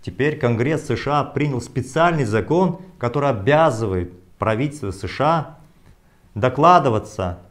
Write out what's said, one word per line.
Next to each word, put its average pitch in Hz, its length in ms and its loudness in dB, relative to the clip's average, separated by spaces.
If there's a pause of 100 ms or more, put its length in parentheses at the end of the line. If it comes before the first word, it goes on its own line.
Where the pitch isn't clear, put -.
Теперь 151 360 -4
Конгресс 123 480 0
С 117 100 -2
Ш 147 240 -2
А 143 40 -2
принял 139 360 -2
специальный 160 640 0
закон, 113 560 0 (180)
который 139 320 0
обязывает 110 800 2 (260)
правительство 110 520 -2
С - 160 -10
Ш 131 180 -4
А 160 340 0 (760)
докладываться 127 1040 2 (100)